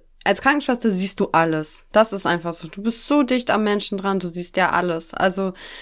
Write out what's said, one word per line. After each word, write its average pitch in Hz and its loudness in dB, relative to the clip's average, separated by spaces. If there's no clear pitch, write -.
als 196 0
Krankenschwester 269 0
siehst 185 0
du 202 0
alles. 160 0
Das 220 4
ist 196 -4
einfach 170 -2
so. 165 -8
Du 196 -14
bist 226 -4
so 294 4
dicht 247 0
am 208 2
Menschen 208 2
dran, 196 -2
du 180 -4
siehst 175 -8
ja 180 2
alles. 175 -2
Also 190 0